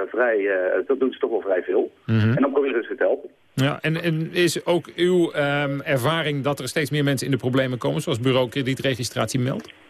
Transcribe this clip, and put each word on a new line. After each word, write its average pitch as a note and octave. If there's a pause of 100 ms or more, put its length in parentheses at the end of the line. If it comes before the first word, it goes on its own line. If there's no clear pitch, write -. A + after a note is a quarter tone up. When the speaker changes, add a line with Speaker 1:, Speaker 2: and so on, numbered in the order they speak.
Speaker 1:
vrij, A2
eh, F#2+
dat -
doen C3
ze -
toch C3
wel G#2
vrij F#2
veel. C3 (140)
Speaker 2:
Mhm. A2+
Speaker 1:
En E3+
dan C#3
proberen C3+
ze G2
te -
helpen. A#2+ (240)
Speaker 2:
Ja, C#3
en, D#3+
en D#3+
is E3+
ook E3+ (100)
uw, F3
ehm, C#3+
ervaring D3
dat C#3+
er B2+
steeds D#3
meer D3
mensen C#3
in C#3+
de C3
problemen B2+
komen, C#3+
zoals C#3
Bureau B2+
Kredietregistratie C3
meldt? C3+ (160)